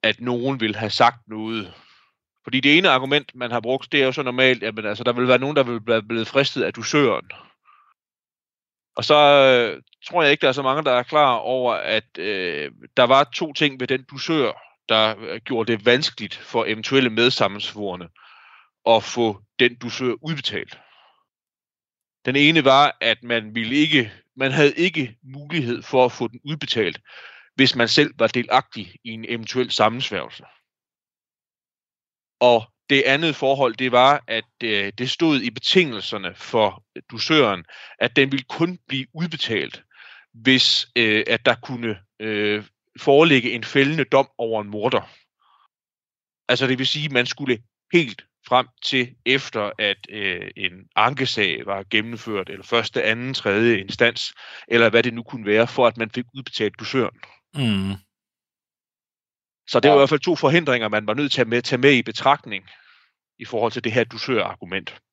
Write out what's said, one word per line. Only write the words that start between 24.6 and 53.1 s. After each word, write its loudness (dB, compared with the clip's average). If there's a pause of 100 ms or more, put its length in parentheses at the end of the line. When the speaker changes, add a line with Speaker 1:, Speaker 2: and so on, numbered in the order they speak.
Speaker 1:
ikke -2
mulighed -6
for 2
at 0
få -6
den -14
udbetalt, -4 (540)
hvis 2
man 2
selv 2
var 2
delagtig -4
i -16
en -14
eventuel -6
sammensværgelse. -2 (2000)
Og 4 (260)
det 4
andet 0
forhold, 0
det -4
var, 4
at, -6 (180)
øh, -2
det -4
stod 2
i -4
betingelserne -2
for -2 (260)
dusøren, 0 (340)
at -2
den 2
ville -4
kun -4 (100)
blive -6
udbetalt, -6 (500)
hvis, 2 (100)
øh, 2
at -2
der 4
kunne, -8 (220)
øh, -2 (360)
foreligge 4
en -8
fældende 0
dom 2 (100)
over -4
en -10
morder. -4 (1400)
Altså, 0
det 0
vil -4
sige, -4
at -8
man 0
skulle -4 (340)
helt 0 (220)
frem 2 (180)
til -2 (120)
efter, -2
at, -2 (120)
øh, -8
en -6 (240)
ankesag -2
var -6
gennemført, -6
eller -16
første, -2
anden, -4